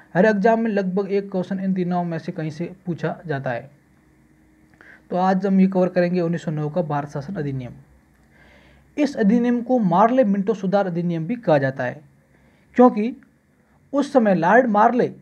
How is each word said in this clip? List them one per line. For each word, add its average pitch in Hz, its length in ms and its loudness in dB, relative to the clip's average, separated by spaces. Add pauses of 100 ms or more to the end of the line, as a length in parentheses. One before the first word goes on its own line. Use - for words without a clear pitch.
(140)
हर 185 120 4
एग्जाम 220 340 2
में 226 100 -2
लगभग 196 420 -2
एक 196 180 -2
क्वेश्चन 185 300 -6
इन 190 140 -2
तीनों 180 300 -2
में 170 140 -6
से 170 140 -10
कहीं 160 180 -8
से 165 220 -10 (140)
पूछा 160 400 -6
जाता 139 240 -6
है। 120 300 -10 (1300)
तो 180 60 -4
आज 185 300 2
हम 190 140 4
ये 190 60 6
कवर 185 220 2
करेंगे 180 320 0
उन्नीस 170 220 -2
सौ - 80 -8
नौ 151 180 -4
का 175 140 -4
भारत 147 260 -6
शासन 156 260 -10
अधिनियम। 135 380 -8 (1300)
इस 294 180 -2
अधिनियम 240 460 2
को 254 160 0
मार्ले 226 460 2
मिंटो 202 300 0
सुधार 196 320 -2
अधिनियम 170 400 -4
भी 233 100 -6
कहा 165 220 2
जाता 135 260 -2
है, 131 160 -8 (760)
क्योंकि 240 420 4 (760)
उस 277 200 -2
समय 220 220 4
लॉर्ड 190 320 4
मार्ले, 220 560 2